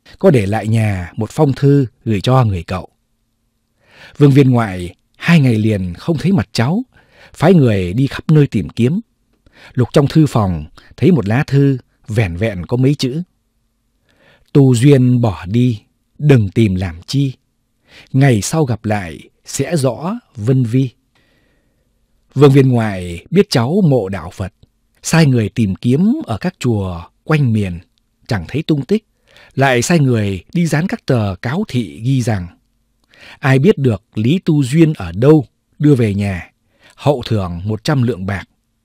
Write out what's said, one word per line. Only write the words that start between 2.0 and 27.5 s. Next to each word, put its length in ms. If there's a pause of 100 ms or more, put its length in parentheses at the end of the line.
gửi 160
cho 240
người 180
cậu. 260 (1300)
Vương 120
viên 200
ngoại 440 (220)
hai 240
ngày 140
liền 400
không 240
thấy 140
mặt 200
cháu, 300 (500)
phái 220
người 380
đi 140
khắp 240
nơi 160
tìm 220
kiếm. 320 (720)
Lục 200
trong 160
thư 180
phòng, 400 (300)
thấy 160
một 160
lá 180
thư, 320 (300)
vẻn 280
vẹn 300
có 100
mấy 180
chữ: 280 (1300)
"Tu 220
Duyên 460
bỏ 260
đi, 360 (360)
đừng 300
tìm 260
làm 320
chi. 260 (800)
Ngày 300
sau 220
gặp 200
lại, 360 (240)
sẽ 320
rõ 420 (180)
vân 280
vi." 240 (1500)
Vương 180
viên 160
ngoại 640
biết 200
cháu 340
mộ 240
đạo 260
Phật, 180 (500)
sai 240
người 220
tìm 260
kiếm 380 (140)
ở 120
các 200
chùa 440 (220)
quanh 280